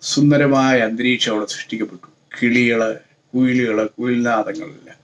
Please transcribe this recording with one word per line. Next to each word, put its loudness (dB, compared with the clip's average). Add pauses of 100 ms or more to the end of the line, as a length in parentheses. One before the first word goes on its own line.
സുന്ദരമായ 2
അന്തരീക്ഷം 0
അവിടെ -4
സൃഷ്ടിക്കപ്പെട്ടു. -10 (360)
കിളികള്, 0 (380)
കുയിലുകള്, 0
കുയിൽനാദങ്ങളെല്ലാം. -4